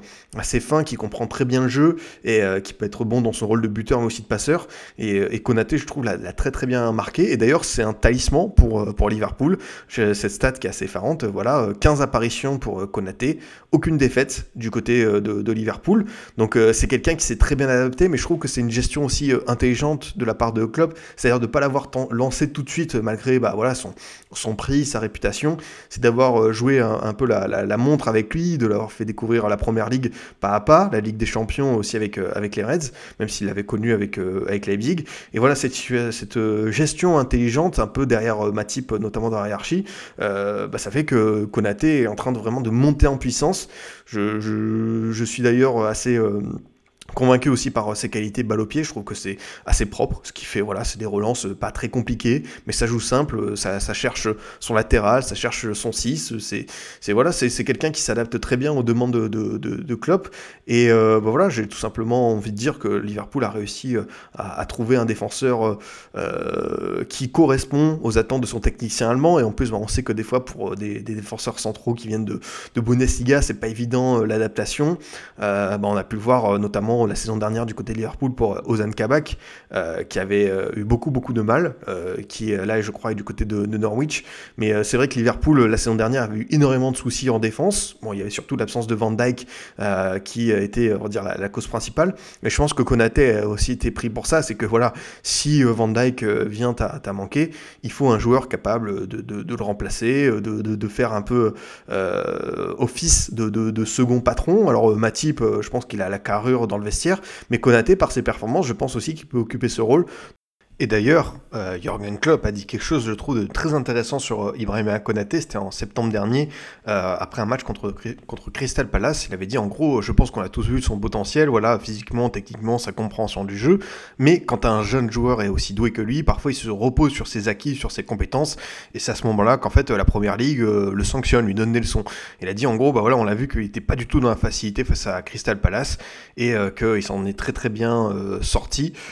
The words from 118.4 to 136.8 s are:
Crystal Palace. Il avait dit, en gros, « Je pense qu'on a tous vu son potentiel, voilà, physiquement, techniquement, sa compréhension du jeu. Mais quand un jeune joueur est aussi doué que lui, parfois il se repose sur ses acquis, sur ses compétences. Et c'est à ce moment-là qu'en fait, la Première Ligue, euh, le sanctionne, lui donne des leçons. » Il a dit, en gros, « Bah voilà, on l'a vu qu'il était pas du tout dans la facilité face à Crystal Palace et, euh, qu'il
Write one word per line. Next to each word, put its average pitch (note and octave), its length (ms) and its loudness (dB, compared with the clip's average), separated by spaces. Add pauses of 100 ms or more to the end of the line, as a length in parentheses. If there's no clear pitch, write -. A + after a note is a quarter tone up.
Crystal B2+ 380 -4
Palace. A#2+ 400 -2
Il F#2+ 60 -6
avait F#2+ 120 -6
dit, A2+ 100 -4
en G#2 120 0
gros, « C3+ 340 2
Je A2 80 -6
pense - 220 6
qu'on A2+ 80 -4
a F#2+ 80 -4
tous A2 180 -4
vu B2 160 0
son G#2+ 160 0
potentiel, A2 500 2
voilà, A2+ 300 4
physiquement, A#2 500 -4
techniquement, A2 500 -4
sa A2+ 120 -6
compréhension G#2 540 -4
du G2+ 120 -8
jeu. D3 220 4 (400)
Mais E3 220 4
quand - 240 -2
un G#2+ 180 4
jeune A2+ 300 0
joueur A#2+ 300 2
est G2+ 60 0
aussi G2 260 -2
doué A2+ 180 2
que A2+ 100 -4
lui, C3+ 220 -2
parfois C#3+ 260 0
il B2+ 60 -4
se A2+ 120 -8
repose B2+ 440 2
sur A2+ 160 -8
ses G#2 180 -4
acquis, A#2+ 300 -2
sur - 160 -6
ses - 100 -8
compétences. - 540 -2 (380)
Et - 40 -8
c'est - 140 -4
à - 20 -4
ce - 140 -2
moment-là A2 300 4
qu'en - 120 -2
fait, C3+ 220 4
la G2 120 2
Première G2+ 320 2
Ligue, B2+ 240 0
euh, G#2 320 2
le G2 120 0
sanctionne, A#2+ 420 2
lui G2 80 0
donne A2 160 0
des A#2 80 2
leçons. » A2+ 240 -2 (400)
Il F#2 60 -6
a F#2+ 40 -4
dit, G#2+ 140 -2
en A#2 80 2
gros, « C3 180 4
Bah A#2 80 4
voilà, A#2+ 160 4
on A#2 60 2
l'a G#2 140 2
vu B2+ 100 -2
qu'il B2 160 -2
était G#2 180 -6
pas - 140 -2
du A#2+ 140 -6
tout D3+ 100 2
dans B2 100 4
la A2+ 60 4
facilité - 480 -2
face - 240 0
à F#2 160 -4
Crystal A2 380 -4
Palace G#2 380 0 (380)
et, A#2+ 200 0
euh, G2+ 140 0
qu'il G#2+ 340 0